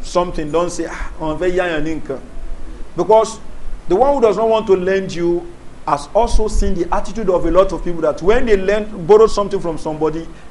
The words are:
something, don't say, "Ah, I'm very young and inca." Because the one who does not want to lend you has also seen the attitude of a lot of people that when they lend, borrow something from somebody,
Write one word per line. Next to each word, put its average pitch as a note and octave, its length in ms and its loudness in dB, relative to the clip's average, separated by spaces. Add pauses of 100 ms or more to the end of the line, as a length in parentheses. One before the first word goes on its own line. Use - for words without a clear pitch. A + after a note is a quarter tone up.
something, F3 500 -4
don't F3 180 0
say, E3 180 -6
"Ah, - 320 -8
I'm D#3 180 -4
very F3+ 140 0
young F3+ 180 0
and D#3 180 -2
inca." C#3 320 -6 (760)
Because G#3+ 440 2 (480)
the F3 80 2
one C#4 180 4
who C4+ 60 0
does G#3+ 160 4
not A3+ 120 0
want A3 200 0
to F#3+ 80 6
lend F#3+ 380 -2
you F3 320 -2 (420)
has D3+ 260 -2
also A3 320 4
seen G3 280 2
the E3+ 200 -2
attitude G#3 340 -2
of F3+ 180 2
a E3 40 2
lot F#3+ 220 4
of E3 100 -6
people E3+ 200 -2
that D3+ 200 0
when A#3 240 4
they G#3+ 100 4
lend, G3+ 520 -2
borrow G#3+ 180 8
something G3+ 340 0
from E3 180 -4
somebody, D#3 500 -4 (220)